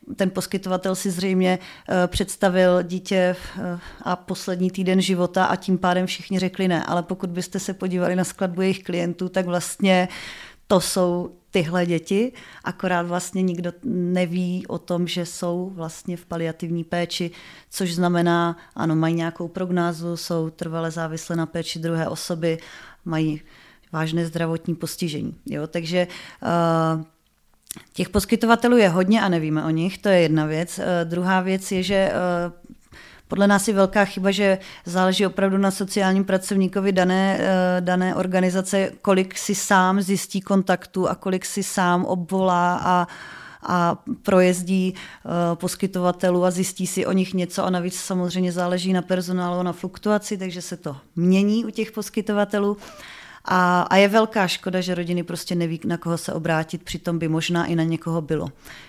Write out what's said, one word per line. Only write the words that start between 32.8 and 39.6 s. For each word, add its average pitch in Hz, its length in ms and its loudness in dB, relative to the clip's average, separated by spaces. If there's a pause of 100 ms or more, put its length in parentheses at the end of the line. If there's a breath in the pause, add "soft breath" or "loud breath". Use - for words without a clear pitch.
podle 202 160 4
nás 202 200 4
je 220 60 2
velká 196 320 4
chyba, 196 260 0
že 190 260 2 (280 loud breath)
záleží 185 400 2
opravdu 190 320 0
na 196 140 4
sociálním 190 520 0
pracovníkovi 190 680 0
dané, 185 480 4
eh, 185 420 2
dané 180 340 0
organizace, 185 760 0 (100)
kolik 190 360 2
si - 180 -2
sám 190 460 4